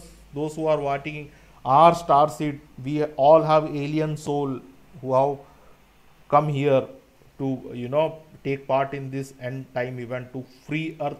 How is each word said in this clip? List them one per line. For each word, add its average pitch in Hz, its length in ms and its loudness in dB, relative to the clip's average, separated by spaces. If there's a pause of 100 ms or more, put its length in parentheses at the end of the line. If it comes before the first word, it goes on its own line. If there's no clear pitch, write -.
(340)
those 151 220 -6
who 160 100 -4
are 151 140 2
watching, 143 500 -6 (340)
are 156 300 8
star 151 340 4
seed. 147 320 -6 (240)
We 147 200 -2 (220)
all 160 160 8
have 156 240 2
alien 151 500 -4
soul 143 440 -4 (400)
who 127 140 -2
have 139 240 2 (880)
come 151 200 4
here 139 380 2 (520)
to, 135 340 -6
you 120 160 -10
know, 156 300 -2 (260)
take 139 220 -6
part 135 280 -2
in 135 160 -10
this 135 300 -10
end 131 340 -10
time 127 240 -6
event 123 340 -10
to 131 120 -10 (220)
free 160 340 -6
Earth 143 200 -6